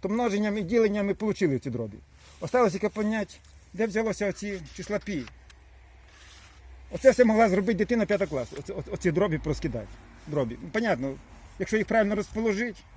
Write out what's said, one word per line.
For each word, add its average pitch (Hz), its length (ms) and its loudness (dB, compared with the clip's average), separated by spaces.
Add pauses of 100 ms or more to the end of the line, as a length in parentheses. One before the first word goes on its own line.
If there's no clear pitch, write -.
То 190 80 -4
множенням 214 500 0
і 214 40 -2
діленням 208 440 2
ми 202 60 0
отримали 180 460 0
ці 131 120 -6
дробі. 113 260 -6 (440)
Осталось 226 320 2
тільки 202 160 -2
поняти, 214 460 -2 (380)
де 208 140 -2
взялося 220 420 -2
оці 202 320 -6 (140)
числа 202 240 -6
пі. 160 260 -6 (1700)
Оце 262 200 6
все 247 140 6
могла 220 240 6
зробити 185 300 0
дитина 208 280 0
п'ятого 190 240 0
класу, 131 280 -6
оце, - 140 -12
о-, 117 180 -8
оці 175 220 0
дробі 165 260 2
проскидати. 135 500 -4 (380)
Дробі. 135 360 -2
Ну, 170 100 -12
понятно, 151 420 0 (440)
якщо 196 180 -2
їх 220 100 2
правильно 214 280 2
розположити 214 640 -2 (180)